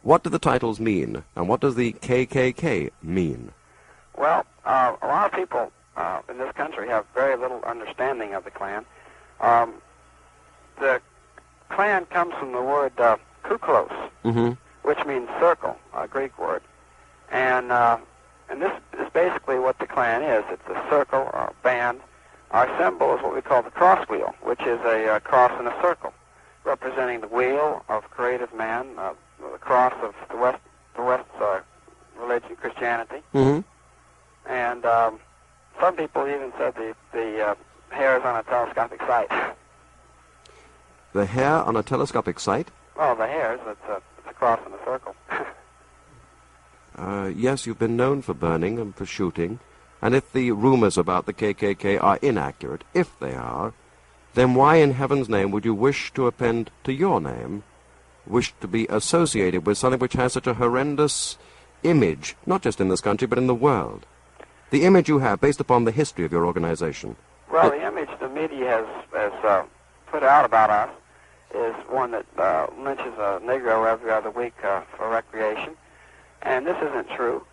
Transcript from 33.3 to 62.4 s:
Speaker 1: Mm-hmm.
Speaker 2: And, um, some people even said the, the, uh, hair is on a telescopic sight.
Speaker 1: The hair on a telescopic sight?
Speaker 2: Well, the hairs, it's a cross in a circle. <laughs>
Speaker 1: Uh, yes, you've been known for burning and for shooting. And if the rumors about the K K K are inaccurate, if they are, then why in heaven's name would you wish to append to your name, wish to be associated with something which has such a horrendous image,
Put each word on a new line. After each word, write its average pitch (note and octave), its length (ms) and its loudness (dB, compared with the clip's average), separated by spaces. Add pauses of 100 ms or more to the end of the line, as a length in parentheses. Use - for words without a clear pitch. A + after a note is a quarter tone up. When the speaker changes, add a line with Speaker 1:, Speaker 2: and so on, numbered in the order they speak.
Speaker 1:
Mm-hmm. C#3 260 4 (880)
Speaker 2:
And, A#2+ 360 -4
um, A#2 320 4 (640)
some F3+ 160 2
people D3 320 -4
even C#3 280 -6
said C3 200 -2
the, A2+ 180 -8 (180)
the, A2+ 360 -4
uh, G#2 60 0 (360)
hair C3+ 280 2
is B2+ 60 -2
on B2 120 0
a A2+ 80 -2
telescopic A#2+ 560 -2
sight. A#2+ 280 0 (1800)
Speaker 1:
The G2+ 140 0
hair C3 280 2
on A2+ 220 0
a G#2+ 60 0
telescopic B2+ 580 -2
sight? A2+ 280 -2 (280)
Speaker 2:
Well, C#3+ 200 2
the A2 100 -2
hairs, B2+ 400 -4
it's G#2+ 220 -12
a G2+ 120 -6 (360)
cross A#2 300 2
in - 60 -16
a - 120 -16
circle. B2+ 300 -6 (160)
<laughs> - 160 -6 (1500)
Speaker 1:
Uh, G2 380 -6
yes, B2+ 320 -2
you've A2+ 120 -8
been A#2 180 0
known C3+ 260 0
for F2+ 120 -6
burning E2+ 440 0
and G#2 160 -8
for G2+ 100 -10
shooting. F2+ 540 -4 (420)
And A#2 140 2
if C3+ 180 0
the B2 200 2
rumors A2 440 4
about F2+ 300 2
the G#2 60 -6
K G#2 220 -2
K G2+ 200 -2
K G2 240 0
are G2 240 4
inaccurate, D2 640 -2 (100)
if - 240 -2
they C2 160 -6
are, B1+ 380 -6 (640)
then B2+ 200 6
why C#3+ 220 8
in D3 160 6
heaven's C3 360 -2
name G2 220 0
would G2+ 140 -4
you A2+ 100 2
wish C3 380 0
to C3 160 0
append A#2 420 -2 (140)
to C3+ 80 -2
your C#3+ 280 2
name, C#2 440 -8 (640)
wish A#2 340 0
to G#2 80 -8
be A2 200 -2
associated G#2 800 2
with G#2 120 2
something B2+ 200 2
which B2 140 -2
has B2+ 220 0
such B2+ 120 -4
a B2 80 0
horrendous C3+ 840 0 (460)
image, A#2 540 2 (100)